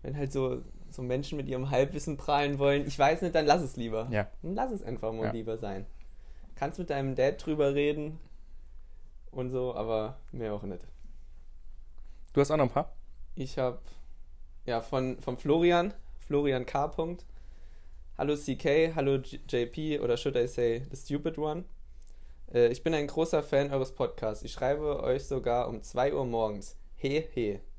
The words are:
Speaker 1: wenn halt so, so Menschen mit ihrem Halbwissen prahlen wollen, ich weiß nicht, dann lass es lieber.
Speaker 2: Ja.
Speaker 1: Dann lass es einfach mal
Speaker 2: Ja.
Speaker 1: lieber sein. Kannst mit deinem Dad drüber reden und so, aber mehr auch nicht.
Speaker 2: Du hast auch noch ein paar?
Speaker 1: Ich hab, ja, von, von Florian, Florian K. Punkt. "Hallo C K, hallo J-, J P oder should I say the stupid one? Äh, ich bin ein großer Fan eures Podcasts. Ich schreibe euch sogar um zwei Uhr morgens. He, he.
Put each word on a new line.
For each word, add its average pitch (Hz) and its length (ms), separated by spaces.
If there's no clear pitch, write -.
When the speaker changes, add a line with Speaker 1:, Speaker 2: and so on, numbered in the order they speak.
Speaker 1:
wenn 139 140
halt 139 160
so, 127 280
so - 120
Menschen 131 340
mit 139 120
ihrem 131 220
Halbwissen 139 460
prahlen 143 420
wollen, 139 280
ich 139 120
weiß 156 240
nicht, 175 140
dann 156 100
lass 156 160
es 131 140
lieber. 113 340
Speaker 2:
Ja. 104 160
Speaker 1:
Dann 175 140
lass 254 160
es 202 100
einfach 113 300
mal 110 140
Speaker 2:
Ja. 110 60
Speaker 1:
lieber 110 240
sein. 98 300
Kannst 156 240
mit 170 100
deinem 135 240
Dad 135 320
drüber 147 300
reden 151 420
und 127 200
so, 127 260
aber 113 400
mehr 113 200
auch 104 120
nicht. 95 200
Speaker 2:
Du 139 80
hast 139 100
auch 156 60
noch 147 80
ein 123 60
paar? - 220
Speaker 1:
Ich 135 220
hab, 127 240
ja, 117 160
von, 127 400
von 123 160
Florian, 175 580
Florian 139 480
K. 143 220
Punkt. 165 360
"Hallo 143 160
C 143 220
K, 160 400
hallo 139 200
J-, - 320
J 120 220
P 151 300
oder 120 160
should 135 180
I 120 140
say 120 420
the 131 60
stupid 143 420
one? 156 260
Äh, 120 160
ich 123 140
bin 165 120
ein 147 120
großer 160 360
Fan 143 280
eures 131 220
Podcasts. 110 520
Ich - 80
schreibe 147 500
euch 131 220
sogar 120 440
um 110 140
zwei 135 320
Uhr 139 100
morgens. 110 520
He, 143 280
he. 104 260